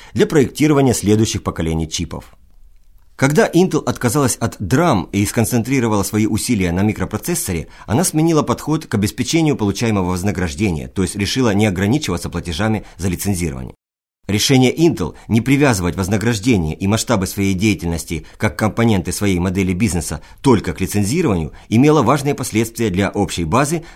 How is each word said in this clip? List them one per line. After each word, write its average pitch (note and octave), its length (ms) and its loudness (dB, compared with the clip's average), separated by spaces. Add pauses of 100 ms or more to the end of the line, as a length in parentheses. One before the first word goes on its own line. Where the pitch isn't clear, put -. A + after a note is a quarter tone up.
(140)
для G3+ 120 2
проектирования C#3+ 680 4
следующих G#2 500 0
поколений D#2+ 440 -2
чипов. - 460 -10 (840)
Когда E3 320 2
Intel E3+ 380 2
отказалась B2 520 0
от A#2 220 -4
драм C3 520 2
и G2+ 140 0
сконцентрировала A2+ 760 0
свои G#2+ 220 0
усилия G2 460 0
на F2+ 100 0
микропроцессоре, G2 840 -4 (180)
она C#3 180 0
сменила D#3+ 380 2
подход C#3 460 -4
к - 80 -2
обеспечению C3 600 0
получаемого G2+ 540 0
вознаграждения, F2+ 800 -2
то F#2+ 160 -4
есть - 120 -4
решила G#2 380 0
не G#2 140 2
ограничиваться F#2+ 640 -2
платежами F2+ 540 -4 (140)
за F#2 100 -4
лицензирование. E2 680 -4 (520)
Решение B2+ 460 4
Intel C#3+ 420 0 (120)
не A2 140 2
привязывать A#2+ 560 2
вознаграждение G2 800 0
и F#2+ 120 -2
масштабы G#2 380 0
своей G2 300 -2
деятельности E2+ 720 -2 (120)
как - 200 -4
компоненты G#2 540 0
своей G2 280 0
модели F#2 340 0
бизнеса F2 480 -2 (200)
только C#3 320 4
к - 60 -10
лицензированию G#2 720 -2 (180)
имело C#3+ 340 4
важные C3+ 320 0
последствия A2+ 560 -2
для F#2 180 0
общей F2+ 360 -2
базы, C#3+ 380 0 (120)